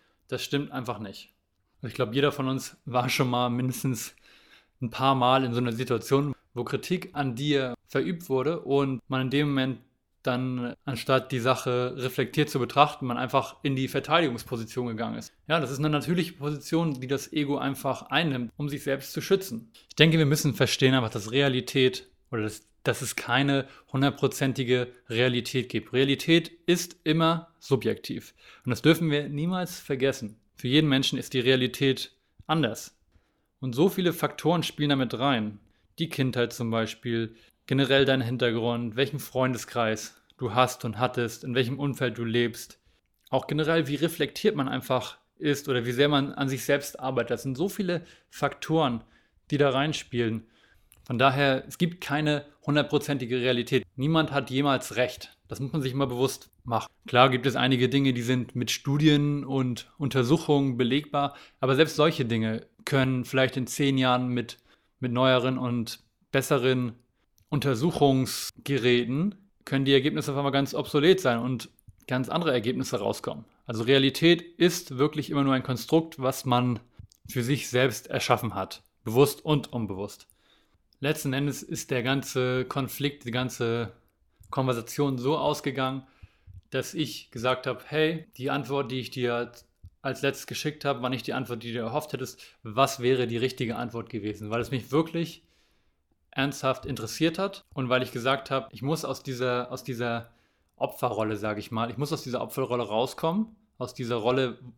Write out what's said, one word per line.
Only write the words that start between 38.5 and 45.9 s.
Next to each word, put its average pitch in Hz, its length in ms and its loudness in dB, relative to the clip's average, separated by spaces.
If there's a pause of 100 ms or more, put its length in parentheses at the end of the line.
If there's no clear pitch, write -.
welchen 139 220 0
Freundeskreis 120 1000 -2 (200)
du 113 160 -4
hast 123 300 4
und 107 140 -6
hattest, 123 460 -2
in 127 100 -6
welchem 127 240 0
Umfeld 135 380 -2
du 120 80 -6
lebst. 117 560 -2 (500)
Auch - 160 0
generell, 156 400 2
wie 143 100 -2
reflektiert 160 600 0
man 135 120 0
einfach 127 500 -2 (180)
ist 143 320 -2
oder 123 160 0
wie 123 80 -2